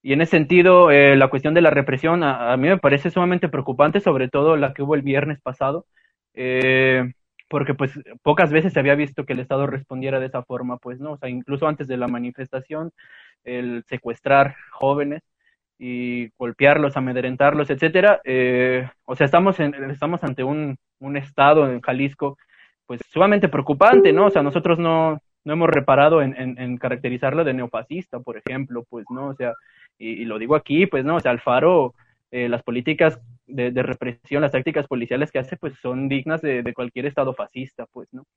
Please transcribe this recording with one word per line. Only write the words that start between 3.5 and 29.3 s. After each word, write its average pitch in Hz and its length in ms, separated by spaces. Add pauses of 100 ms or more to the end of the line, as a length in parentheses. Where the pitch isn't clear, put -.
sobre 135 300
todo 151 280
la 139 180
que 143 80
hubo 143 120
el 143 80
viernes 143 380
pasado, 135 460 (480)
eh, 131 800 (360)
porque, 143 260
pues, 139 180 (300)
pocas 151 280
veces 160 220
se 143 80
había 139 140
visto 147 320
que 135 80
el 127 60
Estado 135 260
respondiera 135 520
de 131 80
esa 127 160
forma, 123 360
pues, 127 220
¿no? 151 120
O 147 60
sea, 135 100
incluso 135 400
antes 147 180
de 127 120
la 123 100
manifestación, 131 840 (520)
el 123 440
secuestrar 135 680 (140)
jóvenes 143 520 (560)
y 123 600
golpearlos, 139 580
amedrentarlos, 131 720
etcétera. 175 560
Eh, 127 640 (160)
o 127 120
sea, 147 100
estamos 180 340
en, 147 140 (160)
estamos 151 340
ante 135 180
un, 143 360 (220)
un 139 180
Estado 143 520
en 123 120
Jalisco, 139 560 (480)
pues, 120 240
sumamente 190 400
preocupante, 151 640
¿no? 190 120
O 196 40
sea, 190 120
nosotros 165 360
no, 160 420 (240)
no 147 80
hemos 165 160
reparado 147 540
en, 135 180
en, 127 180
en 123 200
caracterizarlo 127 680
de 139 80
neofascista, 127 680
por 117 180
ejemplo, 123 500
pues, 117 220
¿no? 131 180
O 135 60